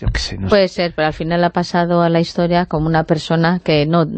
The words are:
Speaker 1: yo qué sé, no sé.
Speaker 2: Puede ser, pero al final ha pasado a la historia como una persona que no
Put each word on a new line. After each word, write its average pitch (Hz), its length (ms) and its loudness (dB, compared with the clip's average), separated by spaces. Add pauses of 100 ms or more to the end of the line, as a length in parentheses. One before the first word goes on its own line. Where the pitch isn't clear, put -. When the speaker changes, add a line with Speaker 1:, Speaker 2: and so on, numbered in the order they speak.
Speaker 1:
yo 117 80 -4
qué - 100 -4
sé, - 180 -8
no 95 100 -6
sé. - 20 -2
Speaker 2:
Puede 196 180 4
ser, 175 260 -4
pero 156 140 0
al 156 60 -2
final 170 320 -2
ha 170 60 0
pasado 175 500 0
a 170 80 2
la 170 100 2
historia 175 460 0
como 156 220 -2
una 160 180 2
persona 165 580 0
que 151 220 2
no 165 180 2 (140)